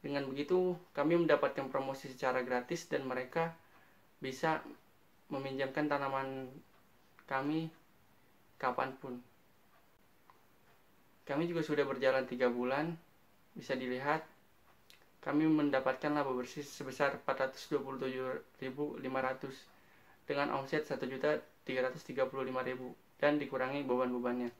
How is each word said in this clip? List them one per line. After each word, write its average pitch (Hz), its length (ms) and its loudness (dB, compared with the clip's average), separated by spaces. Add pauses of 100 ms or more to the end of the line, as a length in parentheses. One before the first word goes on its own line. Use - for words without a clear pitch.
Dengan 143 240 -2
begitu, 180 480 2 (200)
kami 156 240 4
mendapatkan 143 520 4
promosi 135 400 -4
secara 127 320 0
gratis 127 440 -2
dan 135 200 -2
mereka 131 480 -2 (640)
bisa 135 440 -2 (640)
meminjamkan 135 640 -2
tanaman 135 560 -2 (800)
kami 147 400 0 (960)
kapanpun. 131 560 -2 (2000)
Kami 160 240 0
juga 165 160 0
sudah 147 160 2
berjalan 131 480 4
tiga 123 160 2
bulan. 131 480 2 (640)
Bisa 143 160 -2
dilihat, 127 480 0 (1040)
kami 151 240 4
mendapatkan 143 640 4
laba 139 160 0
bersih 123 320 -4
sebesar 139 560 -2
empat 131 320 0
ratus - 160 -14
dua 139 160 0
puluh 135 160 -8
tujuh 131 400 -4 (240)
ribu 139 400 -4
lima 131 160 -2
ratus 131 400 -2 (640)
dengan 143 320 0
omset 143 320 0
satu 131 240 -2
juta 151 320 2 (240)
tiga 127 160 0
ratus 131 240 -2
tiga 131 240 0
puluh 131 160 -4
lima 127 160 -2
ribu 127 320 -6 (240)
dan 147 240 4
dikurangi 135 400 -2
beban-bebannya. 123 760 0